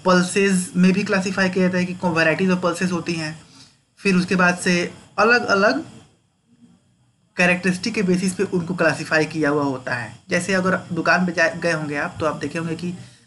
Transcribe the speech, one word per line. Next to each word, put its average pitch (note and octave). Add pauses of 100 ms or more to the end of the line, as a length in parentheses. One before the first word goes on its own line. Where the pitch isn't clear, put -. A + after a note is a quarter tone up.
pulses F3+
में F3+
भी G3+
classify F#3+
किया F#3
जाता F3+
है F3+
कि F3+
कौन F3+
varieties E3
of F3+
pulses F3+
होती F3
हैं। D#3 (560)
फिर G3
उसके F3+
बाद F3+
से F3 (260)
अलग-अलग A3 (1500)
characteristic F3+
के A3
basis F#3
पे G3+
उनको F3+
classify D#3
किया D3+
हुआ D3
होता B2+
है। A2+ (100)
जैसे F3+
अगर F#3 (160)
दुकान E3
पे F3+
जा, E3
गए E3
होंगे D3+
आप, E3
तो E3
आप C#3+
देखे D#3
होंगे E3
कि F3 (340)